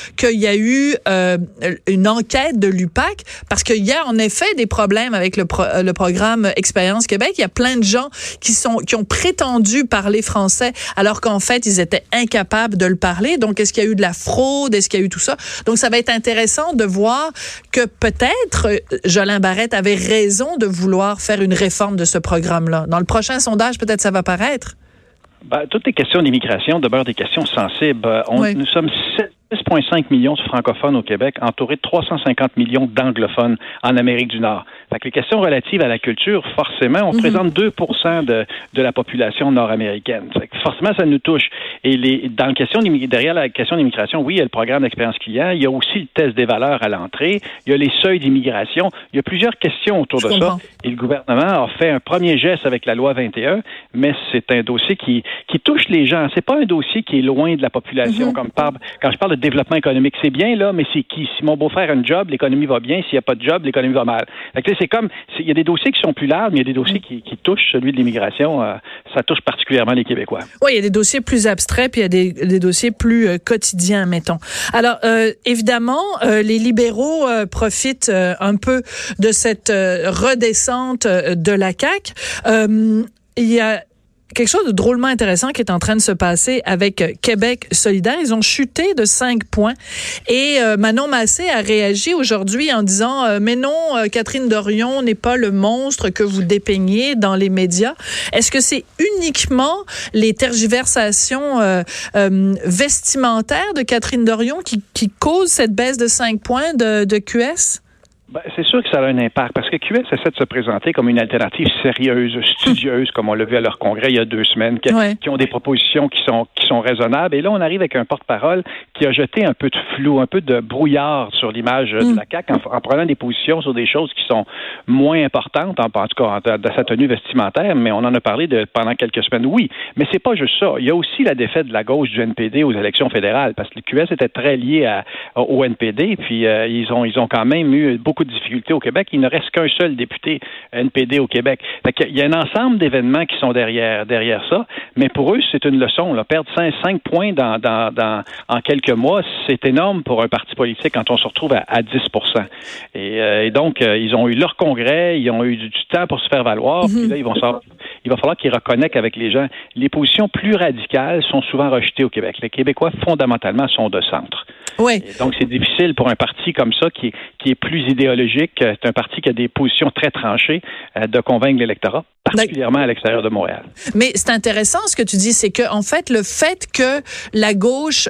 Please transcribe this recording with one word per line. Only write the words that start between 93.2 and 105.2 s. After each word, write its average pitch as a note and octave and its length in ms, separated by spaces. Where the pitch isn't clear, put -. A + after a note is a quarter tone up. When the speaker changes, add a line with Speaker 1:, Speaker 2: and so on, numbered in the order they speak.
Speaker 1:
euh, « G#3 160
Mais A#3 160
non, C#4 160
euh, A3 120
Catherine A#3+ 380
Dorion A3 540
n'est A#3 140
pas A#3+ 200
le A#3 160
monstre A3+ 580
que F#3 140
vous G3 200
dépeignez G3+ 720
dans G3 200
les G3 140
médias. » F#3 440
Est-ce A#3 180
que C4+ 100
c'est C4+ 240
uniquement D4 580
les G#3+ 200
tergiversations, B3 1300
euh, F#3+ 220
euh, G3 380
vestimentaires C4+ 1080
de C#4+ 60
Catherine A#3+ 440
Dorion A#3 380
qui, A3 180
qui G#3 160
causent E4+ 420